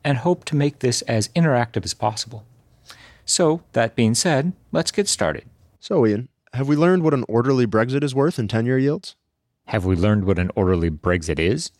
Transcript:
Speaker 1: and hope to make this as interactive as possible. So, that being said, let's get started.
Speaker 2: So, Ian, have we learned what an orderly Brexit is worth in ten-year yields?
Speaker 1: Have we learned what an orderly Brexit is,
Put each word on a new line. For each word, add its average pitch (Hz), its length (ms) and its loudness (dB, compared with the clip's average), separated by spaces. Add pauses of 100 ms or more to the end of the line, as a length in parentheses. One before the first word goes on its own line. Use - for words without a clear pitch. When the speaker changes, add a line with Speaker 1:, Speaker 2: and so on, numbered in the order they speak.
Speaker 1:
and 143 140 0
hope 175 260 -2
to - 140 -4
make 143 220 0
this 120 240 -2
as 110 260 -2
interactive 123 560 0
as - 80 -8
possible. 113 500 -6 (800)
So, 165 380 0 (100)
that 117 240 0
being 113 180 2
said, 156 380 0 (220)
let's 165 180 -2
get 202 160 -2
started. - 380 -4 (340)
Speaker 2:
So, 165 260 0
Ian, 110 220 0 (240)
have 135 160 -4
we 147 80 2
learned 175 280 4
what 156 100 2
an 127 160 0
orderly 123 360 2
Brexit 120 380 0
is 139 100 -4
worth 139 240 0
in 107 120 -4
ten-year 120 280 0
yields? 143 380 -2 (560)
Speaker 1:
Have 107 120 -2
we 92 140 2
learned 104 260 2
what 92 160 0
an 90 160 -2
orderly 90 340 2
Brexit 80 500 -2
is, 107 400 -2